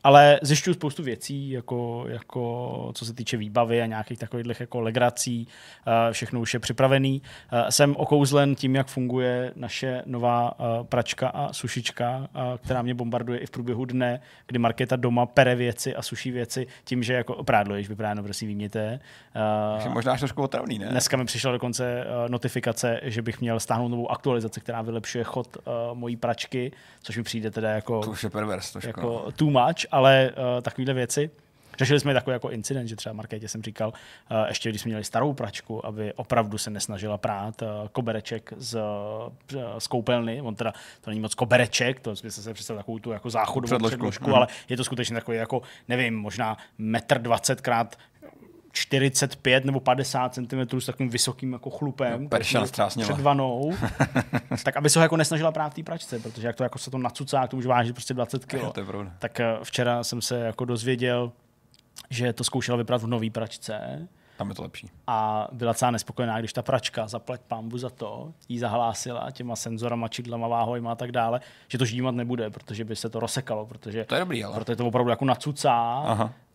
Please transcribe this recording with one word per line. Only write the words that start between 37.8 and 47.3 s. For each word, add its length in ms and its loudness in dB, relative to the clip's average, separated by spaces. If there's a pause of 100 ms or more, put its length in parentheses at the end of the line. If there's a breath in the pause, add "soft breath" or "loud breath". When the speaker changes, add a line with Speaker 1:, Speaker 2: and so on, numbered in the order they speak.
Speaker 1:
kobereček 680 -4
z, 180 -10
eh, 840 -6 (180)
z 100 -8
koupelny. 540 0
On 140 -6
teda, 180 -2 (280 loud breath)
to 80 -14
není 120 -4
moc 140 -4
kobereček, 640 4
to 160 -8
jsme 160 -12
se 220 -12
představili 260 -10
takovou 200 -8
tu 120 -8
jako 180 -8
záchodovou 380 0
Speaker 2:
Předložku. 300 2
Speaker 1:
předložku, 280 -4
Speaker 2:
Mhm. 100 4
Speaker 1:
ale 120 8 (220 loud breath)
je 80 -2
to 60 -2
skutečně 320 -4
takový 220 -2
jako, 240 -2 (260 loud breath)
nevím, 300 0
možná 400 -4 (200 loud breath)
metr 440 0
dvacet 400 2